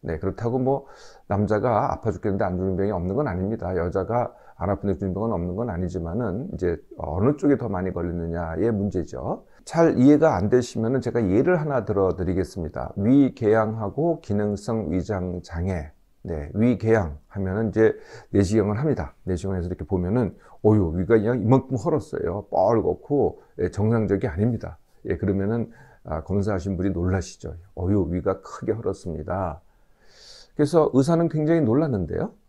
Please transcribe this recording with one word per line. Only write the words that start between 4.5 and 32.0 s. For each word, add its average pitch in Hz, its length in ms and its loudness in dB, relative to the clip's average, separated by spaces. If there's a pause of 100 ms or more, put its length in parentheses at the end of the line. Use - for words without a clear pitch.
안 87 120 -4
아픈데 98 300 -2
죽는 95 160 -2
병은 110 180 -2
없는 87 240 -4
건 120 140 -4
아니지만은 92 840 -4
이제 87 240 -2 (220)
어느 95 380 0
쪽이 143 200 2
더 117 140 -6
많이 92 220 -4
걸리느냐의 85 800 -4
문제죠. 98 720 -4 (200)
잘 165 340 2
이해가 147 380 6
안 92 140 0
되시면은 123 500 0
제가 113 300 0
예를 156 300 4
하나 135 260 -2
들어드리겠습니다. 90 1080 -2
위궤양하고 110 1200 2
기능성 104 720 -2
위장 90 520 -2
장애. 82 500 -4 (300)
네, 76 300 -8
위궤양 104 640 2 (120)
하면은 98 420 -4
이제 110 260 4 (340)
내시경을 101 480 2
합니다. 123 360 -2 (100)
내시경을 92 320 -4
해서 90 120 -4
이렇게 - 180 -8
보면은, 98 500 0 (300)
어유, 104 300 4
위가 92 200 4
그냥 113 240 2
이만큼 131 360 4
헐었어요. 107 760 -4
뻘겋고, 101 880 2 (220)
예, 90 100 0
정상적이 107 580 0
아닙니다. 104 480 -2 (300)
예, 95 100 -2
그러면은, 101 540 -2 (340)
아, 80 180 -6
검사하신 95 540 -2
분이 95 140 0
놀라시죠. 87 640 -4 (220)
어유, 95 340 0
위가 92 300 -2
크게 - 320 -6
헐었습니다. 92 880 -6 (960)
그래서 151 380 4
의사는 165 340 4
굉장히 156 320 2
놀랐는데요. 120 720 0 (160)